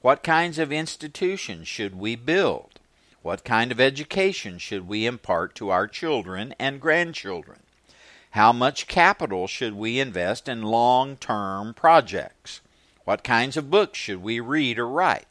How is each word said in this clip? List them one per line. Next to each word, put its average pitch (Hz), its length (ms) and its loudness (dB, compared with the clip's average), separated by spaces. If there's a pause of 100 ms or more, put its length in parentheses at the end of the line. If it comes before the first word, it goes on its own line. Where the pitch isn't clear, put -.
What 135 220 4
kinds 165 360 2
of 147 120 0
institutions 156 960 -6
should 98 300 -6
we 110 180 -4
build? 139 640 0 (420)
What 113 220 -6
kind 117 280 2
of 117 80 -4
education 107 760 0
should 92 300 -8
we 107 180 -2
impart 92 500 -2
to 101 140 -6
our 95 180 2
children 113 720 -4
and 135 220 -4
grandchildren? 156 800 -2 (720)
How 110 200 8
much 123 360 0
capital 143 600 2
should 110 280 -6
we 113 240 -4
invest 104 500 -4
in 117 120 -6
long-term 117 1120 0
projects? - 880 2 (440)
What 101 180 -2
kinds 123 320 2
of 143 160 -4
books 196 260 2
should 95 240 -8
we 113 180 -4
read 123 380 0
or 120 120 -2
write? 147 420 0